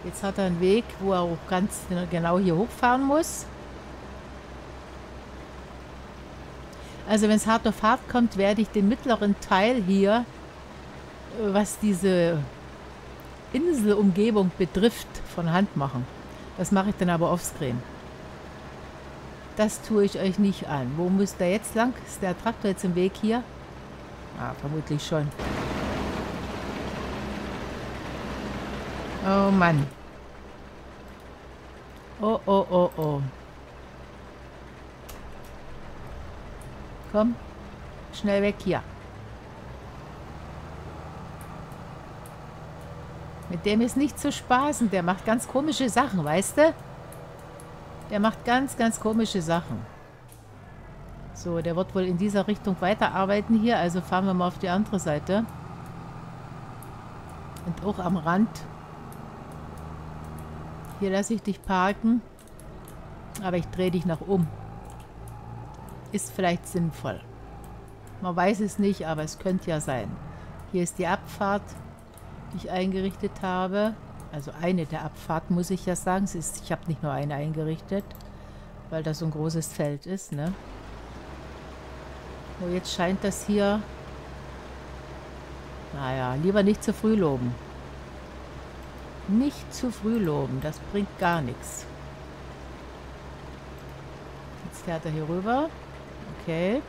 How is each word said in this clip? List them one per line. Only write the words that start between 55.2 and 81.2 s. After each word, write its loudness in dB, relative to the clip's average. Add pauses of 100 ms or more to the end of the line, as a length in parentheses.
Und -4
auch 0
am 2
Rand. 4 (2500)
Hier 2
lasse 2
ich 0
dich -2
parken. 4 (1200)
Aber 2
ich 0
drehe 2
dich 2
nach 2
um. 4 (1600)
Ist -2
vielleicht 2
sinnvoll. 0 (1000)
Man 0
weiß 6
es 0
nicht, 4
aber 0
es -6
könnte 0
ja 2
sein. -2 (640)
Hier 2
ist -4
die 0
Abfahrt, 0 (920)
die -6
ich -6
eingerichtet 0
habe. 2 (360)
Also -8 (100)
eine 4
der -4
Abfahrten, 0
muss 2
ich -2
ja 2
sagen. 2
Es -4
ist, -6
ich -4
habe -4
nicht -2
nur 0
eine 0
eingerichtet, -2 (840)
weil -2
das -2
so -2
ein 0
großes -2
Feld -2
ist, -6
ne? -2 (2000)